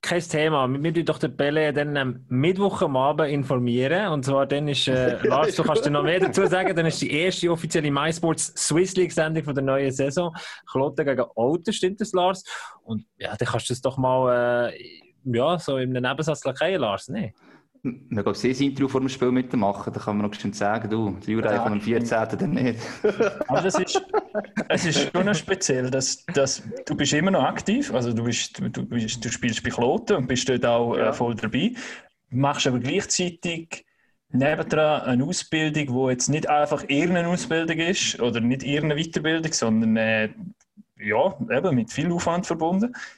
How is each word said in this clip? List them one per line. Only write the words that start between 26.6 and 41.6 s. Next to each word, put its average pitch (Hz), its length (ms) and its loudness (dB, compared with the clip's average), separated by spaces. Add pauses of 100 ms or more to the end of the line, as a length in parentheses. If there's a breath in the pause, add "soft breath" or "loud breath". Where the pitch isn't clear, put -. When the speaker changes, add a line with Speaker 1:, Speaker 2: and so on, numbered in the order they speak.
Speaker 4:
du - 100 -4
bist - 180 0
immer 165 180 2
noch 170 100 4
aktiv, 208 500 0
also 120 220 0
du 113 100 -2
bist, - 360 -4
du, 95 100 -2
du - 160 -6
bist, 110 400 -4
du 123 60 -2
spielst - 320 -2
bei 120 80 -2
Kloten 131 460 2
und 131 100 -2
bist 123 200 0
dort 127 160 2
auch, 117 320 2
äh, - 100 0
Speaker 2:
Ja. 110 60 2
Speaker 4:
voll 120 220 0
dabei, 120 380 0 (580 loud breath)
machst 139 380 2
aber 127 100 2
gleichzeitig 170 1080 -4 (460)
nebendran 151 720 2
eine 127 220 2
Ausbildung, 156 600 0 (100)
wo 131 160 2
jetzt 127 180 -2
nicht 151 180 0
einfach 147 400 2
irgendeine 170 420 2
Ausbildung 165 500 0
ist 170 420 0
oder 117 200 0
nicht 127 200 0
irgendeine 147 400 0
Weiterbildung, 160 520 -2
sondern, 113 440 2
äh, 110 320 2 (720)
ja, 113 360 0 (140)
eben 143 260 2